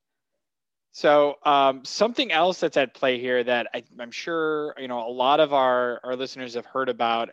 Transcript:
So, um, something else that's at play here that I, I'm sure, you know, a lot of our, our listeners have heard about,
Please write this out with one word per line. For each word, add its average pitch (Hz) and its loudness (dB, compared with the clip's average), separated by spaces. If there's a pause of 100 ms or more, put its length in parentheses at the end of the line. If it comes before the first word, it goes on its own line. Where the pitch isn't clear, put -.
(920)
So, 147 4
um, 135 2
something 233 -2
else 170 2
that's 160 -2
at 131 0
play 127 0
here 123 0
that 120 -2
I, 120 -10 (160)
I'm 120 -14
sure, 156 -6
you 135 -10
know, 123 -6
a 120 -6
lot 127 4
of 147 4
our, 123 2
our 127 -6
listeners 127 -10
have 120 -8
heard 131 -4
about, 113 -2